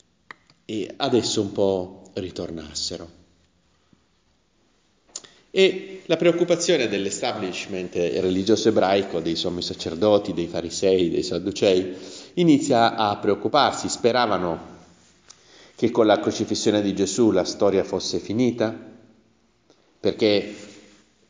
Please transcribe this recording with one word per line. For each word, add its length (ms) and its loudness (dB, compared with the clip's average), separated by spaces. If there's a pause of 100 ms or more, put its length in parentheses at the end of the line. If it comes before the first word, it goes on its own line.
(640)
e 320 -8
adesso 460 0
un 100 -4
po' 520 -2 (100)
ritornassero. 1080 -10 (2250)
E 540 0
la 100 2
preoccupazione 720 2
dell'establishment 1080 -4
religioso 760 2
ebraico, 500 2
dei 160 -2
sommi 260 -4
sacerdoti, 680 0
dei 160 -4
farisei, 600 0
dei 140 -2
sadducei, 680 0 (420)
inizia 600 4
a 220 0
preoccuparsi. 720 0
Speravano 920 -2 (960)
che 160 0
con 140 4
la 160 6
crocifissione 600 0
di 140 -2
Gesù 360 2
la 120 2
storia 400 2
fosse 360 -4
finita, 540 -2 (1300)
perché 720 0 (600)